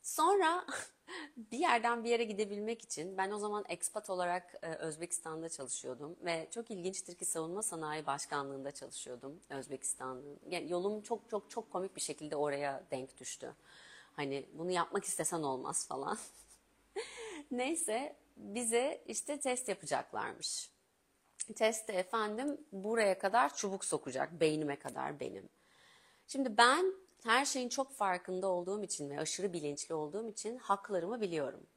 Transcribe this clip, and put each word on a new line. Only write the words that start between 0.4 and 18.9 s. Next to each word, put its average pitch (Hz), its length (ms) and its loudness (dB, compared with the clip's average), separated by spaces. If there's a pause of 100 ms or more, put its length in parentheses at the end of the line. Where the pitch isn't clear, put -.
<laughs> 320 360 -12
bir 226 200 -8
yerden 233 460 4
bir 233 60 -2
yere 233 140 4
gidebilmek 208 580 -2
için, 185 360 -6
ben 196 140 2
o 214 60 -2
zaman 208 320 -2
expat 190 400 -4
olarak, 180 520 0
e, 170 60 -6
Özbekistan'da 160 800 -6
çalışıyordum 135 720 -8
ve 165 300 -2
çok 233 200 -8
ilginçtir 180 440 -6
ki 185 100 -8
Savunma 170 380 -2
Sanayi 156 420 -4
Başkanlığı'nda 139 680 -2
çalışıyordum 135 680 -12 (100)
Özbekistan'ın. 135 920 -6 (100)
Yani 165 220 -2
yolum 202 300 0
çok, 220 280 -6
çok, 202 200 -4
çok 226 220 -8
komik 190 240 -2
bir - 60 -6
şekilde 151 340 -4
oraya 143 560 0
denk 131 280 -6
düştü. 127 340 -8 (600)
Hani 139 380 -2
bunu 170 180 -2
yapmak 185 320 2
istesen 160 400 0
olmaz 135 440 -2
falan. 156 300 -2 (680)
<laughs> 427 680 -10
Neyse, 254 640 -2 (220)
bize 233 720 0